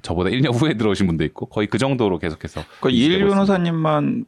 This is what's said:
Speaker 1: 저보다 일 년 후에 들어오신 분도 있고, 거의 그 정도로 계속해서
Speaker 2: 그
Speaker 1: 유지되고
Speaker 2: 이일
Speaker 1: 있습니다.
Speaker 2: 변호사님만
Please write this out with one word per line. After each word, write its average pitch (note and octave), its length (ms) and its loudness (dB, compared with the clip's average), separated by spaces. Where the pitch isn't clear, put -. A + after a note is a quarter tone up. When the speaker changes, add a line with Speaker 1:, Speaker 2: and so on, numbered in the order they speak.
Speaker 1:
저보다 F2+ 280 -2
일 B2 120 0
년 C#3 120 2
후에 D3+ 220 0
들어오신 G2+ 320 0
분도 D#2+ 160 0
있고, - 240 -6
거의 G#2 200 -2
그 - 100 -4
정도로 A2+ 420 0
계속해서 D#2 420 -8
Speaker 2:
그 - 80 0
Speaker 1:
유지되고 - 20 2
Speaker 2:
이일 B2+ 220 2
Speaker 1:
있습니다. G3 220 2
Speaker 2:
변호사님만 E3 920 0